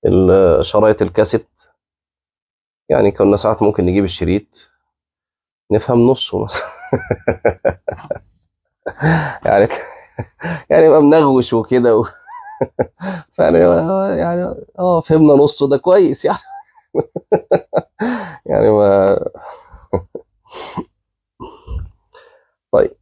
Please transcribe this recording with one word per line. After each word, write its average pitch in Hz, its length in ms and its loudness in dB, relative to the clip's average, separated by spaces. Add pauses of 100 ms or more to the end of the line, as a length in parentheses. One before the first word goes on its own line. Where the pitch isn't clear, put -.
ال-، 92 600 4
شرايط 107 360 2
الكاسيت، 104 460 -2 (1400)
يعني، 101 220 2
كنا 101 260 2
ساعات 107 240 -2
ممكن 104 240 0
نجيب 92 180 0
الشريط 92 420 -4 (1300)
نفهم 117 360 2
نصه 123 360 -2
مثلًا. - 260 -8
<laughs> - 100 -20 (2750)
يعني، 101 220 4 (1000)
يعني 160 160 4
يبقى 156 160 6
منغوش 143 520 2
وكده 117 440 0
و-، 120 60 0 (680)
<laughs> - 640 -10
فيعني، 80 220 0 (640)
يعني، 175 360 -6 (240)
آه، 180 220 0
فهمنا 160 320 4
نصه، 143 360 2
ده 139 80 0
كويس 180 480 2
يعني. - 120 -2 (560)
<laughs> - 1500 -6
يعني 107 260 0
ما، 98 480 2 (3500)
<laughs> - 20 -
طيب. - 280 0